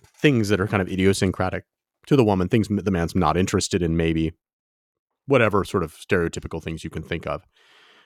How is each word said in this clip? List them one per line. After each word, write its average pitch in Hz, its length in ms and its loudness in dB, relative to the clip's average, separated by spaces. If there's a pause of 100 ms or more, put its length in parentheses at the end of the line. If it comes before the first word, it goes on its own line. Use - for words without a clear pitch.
things 120 440 2
that 101 100 2
are 98 80 0
kind 101 140 0
of 87 80 -4
idiosyncratic 92 760 0 (440)
to - 100 2
the 123 80 6
woman, 92 240 2
things 110 200 2
m-, 104 60 -2
the 98 160 -2
man's 85 240 -2
not 80 220 2
interested 92 440 0
in 82 140 0
maybe, 80 380 0 (1000)
whatever 107 320 4
sort 90 200 -2
of 80 100 -6
stereotypical 82 680 -2
things 80 220 -10
you 82 60 -12
can 82 120 -8
think 82 240 -8
of. 76 220 -8 (580)